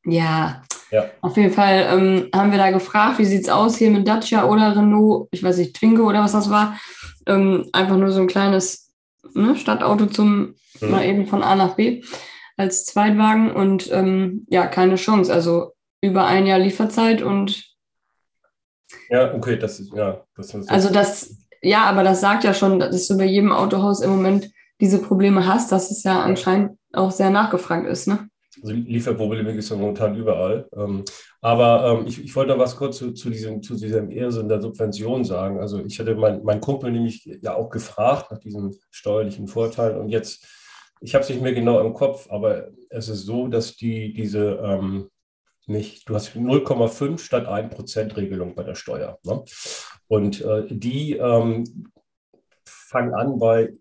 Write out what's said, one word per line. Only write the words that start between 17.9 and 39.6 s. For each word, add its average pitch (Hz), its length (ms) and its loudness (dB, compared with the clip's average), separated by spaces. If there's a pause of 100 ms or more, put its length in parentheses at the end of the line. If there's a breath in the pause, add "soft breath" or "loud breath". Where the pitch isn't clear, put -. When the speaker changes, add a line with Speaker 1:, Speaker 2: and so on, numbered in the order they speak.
Speaker 2:
Ja, 123 260 2
okay, 113 220 -2
das 107 220 -6
ist, 98 160 -16
ja, 101 300 -4 (120)
das - 180 -16
ist 202 140 -10
Speaker 1:
Also 196 240 2
das, - 440 0 (260)
ja, 208 220 4
aber 196 180 2
das 185 180 4
sagt 208 240 2
ja 196 100 2
schon, 190 260 2
dass 180 260 -2
du 196 100 2
bei 190 80 2
jedem 196 280 4
Autohaus 196 480 0
im 196 100 0
Moment 190 400 2 (300 soft breath)
diese 196 200 4
Probleme 196 460 2
hast, 190 240 0
dass 190 200 0
es - 120 -8
ja 190 120 0
Speaker 2:
Ja. - 80 0
Speaker 1:
anscheinend 190 560 0 (140)
auch 190 200 0
sehr 190 180 0
nachgefragt 185 560 0
ist, - 220 -4
ne? 208 200 -2 (340)
Speaker 2:
Also 107 120 -10
Lieferprobleme 110 800 -4
gibt's 107 160 -8
ja 110 80 -6
momentan 104 400 -2
überall. 107 600 -2
Ähm, 101 280 -6 (360 loud breath)
aber, 117 600 4
ähm, 110 60 -8
ich, - 160 -12
ich - 120 -18
wollte 135 180 0
noch 123 60 0
was 123 180 0
kurz 139 220 -6
zu, 123 140 -8
zu - 180 -10
diesem, 107 320 -10
zu 127 120 -12
diesem 107 360 -4
Irrsinn 117 380 -6
der 107 120 0
Subvention 110 640 -4
sagen. 95 360 -6
Also 101 240 -8
ich - 140 -12
hatte 110 160 -2
mein, 104 280 0
mein 104 180 -2
Kumpel 135 300 -4
nämlich 117 340 -4 (180)
ja 110 120 -6
auch 117 160 -6
gefragt 120 600 -2
nach 113 80 -14
diesen 101 360 -10 (160)
steuerlichen 104 560 -6
Vorteilen 113 520 -4